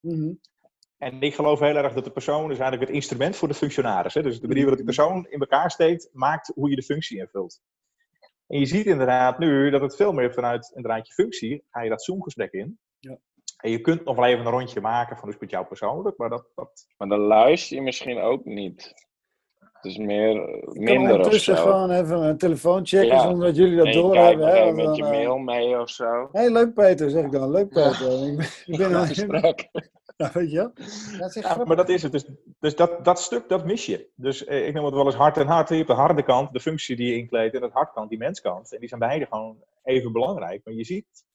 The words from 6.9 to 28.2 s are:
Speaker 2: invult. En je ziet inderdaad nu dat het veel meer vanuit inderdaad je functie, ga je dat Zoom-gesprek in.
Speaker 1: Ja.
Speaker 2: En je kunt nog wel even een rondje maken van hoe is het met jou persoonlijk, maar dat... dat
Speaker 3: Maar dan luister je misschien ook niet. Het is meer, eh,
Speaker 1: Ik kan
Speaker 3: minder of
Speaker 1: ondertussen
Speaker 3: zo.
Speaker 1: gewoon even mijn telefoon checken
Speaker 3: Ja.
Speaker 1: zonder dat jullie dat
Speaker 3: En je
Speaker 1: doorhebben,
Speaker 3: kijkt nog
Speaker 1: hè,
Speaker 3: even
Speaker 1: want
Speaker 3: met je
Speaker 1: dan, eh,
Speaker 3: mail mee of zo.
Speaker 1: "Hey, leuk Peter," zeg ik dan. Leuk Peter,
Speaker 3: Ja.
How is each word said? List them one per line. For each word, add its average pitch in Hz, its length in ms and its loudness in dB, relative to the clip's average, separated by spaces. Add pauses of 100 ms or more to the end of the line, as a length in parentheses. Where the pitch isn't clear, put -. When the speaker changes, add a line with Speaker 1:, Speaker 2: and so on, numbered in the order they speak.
Speaker 2:
invult. 92 420 -10 (840)
En 143 120 -6
je 139 80 2
ziet 202 200 -2
inderdaad 127 520 2
nu 143 320 2
dat 139 100 2
het 139 160 -4
veel 202 160 2
meer 123 220 -2
vanuit 120 400 -4
inderdaad 113 320 -6
je - 60 -20
functie, 123 580 -4
ga 120 120 -10
je 113 80 -4
dat 107 140 -6
Zoom-gesprek 180 480 -8
in. 123 260 -10 (200)
Speaker 1:
Ja. 131 200 -20 (380)
Speaker 2:
En - 140 -8
je 113 100 -4
kunt 165 240 -2
nog 127 120 -4
wel 123 80 2
even 123 220 4
een 117 60 -2
rondje 123 280 -4
maken 117 360 -2
van - 20 -20
hoe 101 100 -14
is 101 60 -10
het - 80 -18
met 98 80 -12
jou 92 160 -6
persoonlijk, 156 520 -6
maar 117 120 -4
dat... 120 240 -10
dat - 320 -18 (100)
Speaker 3:
Maar 98 120 -8
dan 104 100 2
luister 113 580 4
je 135 60 -6
misschien 127 360 -6
ook 113 260 -2
niet. - 640 -14 (500)
Het - 340 -18
is 98 60 -12
meer, 107 500 0
eh, - 80 -10
Speaker 1:
Ik - 80 -12
kan - 180 -10
Speaker 3:
minder 127 280 2
of 202 60 6
Speaker 1:
ondertussen 190 400 4
Speaker 3:
zo. 165 60 2
Speaker 1:
gewoon 190 280 2
even 175 300 0
mijn 156 180 0
telefoon 170 480 0
checken 196 200 4
Speaker 3:
Ja. 131 160 6
Speaker 1:
zonder 180 240 2
dat 165 100 2
jullie 180 200 6
dat 165 100 8
Speaker 3:
En 113 60 4
je 139 60 4
Speaker 1:
doorhebben, 180 260 6 (140)
Speaker 3:
kijkt - 20 -2
nog 156 100 4
Speaker 1:
hè, 185 40 6 (100)
Speaker 3:
even 160 120 2
Speaker 1:
want 160 120 0
Speaker 3:
met 151 80 0
je 151 60 -4
Speaker 1:
dan, 147 100 0
eh, 143 60 0
Speaker 3:
mail 127 200 0
mee 123 420 -2
of 117 100 -8
zo. 120 420 -4
Speaker 1:
"Hey, 233 200 2
leuk 233 220 4
Peter," 175 360 6
zeg 156 140 0
ik 139 80 -4
dan. 135 180 -2
Leuk 196 180 0
Peter, 135 420 2
Speaker 3:
Ja. 131 200 -2